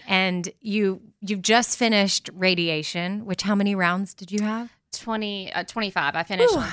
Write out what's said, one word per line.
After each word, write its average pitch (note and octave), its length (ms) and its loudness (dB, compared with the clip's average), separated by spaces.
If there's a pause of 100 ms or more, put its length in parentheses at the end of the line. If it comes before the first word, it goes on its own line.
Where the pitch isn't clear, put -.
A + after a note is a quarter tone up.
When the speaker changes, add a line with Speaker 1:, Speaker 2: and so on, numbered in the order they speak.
Speaker 1:
And F#3 420 0 (120)
you, G3+ 380 0 (220)
you've G3 220 -4
just A#3 340 4
finished G#3 560 2
radiation, F3 960 -2
which F3+ 160 -4
how G3+ 100 2
many G3+ 220 2
rounds F#3 400 0
did F3+ 160 -16
you G#3 100 -2
have? A3 300 -4 (220)
Speaker 2:
Twenty, G#3 600 -6
uh, F3+ 100 -4
twenty-five. F#3 520 -2
I E3 80 -2
finished G#4 320 4
Speaker 1:
Ooh. - 20 2
Speaker 2:
on A3 140 -2